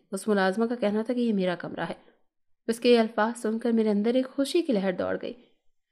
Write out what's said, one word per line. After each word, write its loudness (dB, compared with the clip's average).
उस -10
मुलाजमा 2
का -2
कहना 0
था -4
कि -2
ये 0
मेरा 0
कमरा -8
है। -8
उसके 0
ये 8
अल्फाज 0
सुनकर -4
मेरे 2
अंदर 2
एक 2
खुशी -2
की 0
लहर 0
दौड़ -4
गई -8